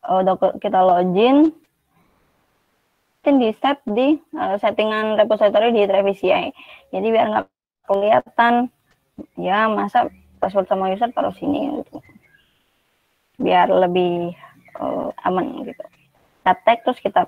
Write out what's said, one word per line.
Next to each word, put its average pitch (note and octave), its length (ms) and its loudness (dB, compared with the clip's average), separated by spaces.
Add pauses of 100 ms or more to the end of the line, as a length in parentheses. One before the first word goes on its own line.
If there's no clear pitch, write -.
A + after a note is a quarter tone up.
eh, F#3+ 160 0
doku-, F#3 400 0
kita G3 240 0
login, F#3+ 640 4 (1700)
mungkin C#4+ 220 2
di A3+ 160 0
set C4+ 320 -2
di, C4 320 0
eh, F#3+ 400 -6
settingan G#3+ 560 -2
repository G#3+ 560 2
di G3+ 160 2
Travis G3 320 0
C F#3 80 0
I. F3+ 240 0 (400)
Jadi F#3+ 160 -4
biar A3+ 240 2
nggak D3 160 -4 (400)
kelihatan, E3+ 800 0 (640)
ya F#3 320 -2
masa G#3 480 -2 (240)
password F#3+ 320 -2
sama F#3+ 240 -2
user A#3 160 -2
taruh G3 240 -4
sini - 480 -6
gitu. - 240 -18 (1400)
Biar F3+ 320 2
lebih, F3 640 0 (400)
eh, - 320 -6 (160)
aman - 400 -4
gitu. - 180 -16 (560)
Kita F#3 160 0 (100)
tag A#3 160 2
terus - 220 -4
kita F#3+ 240 0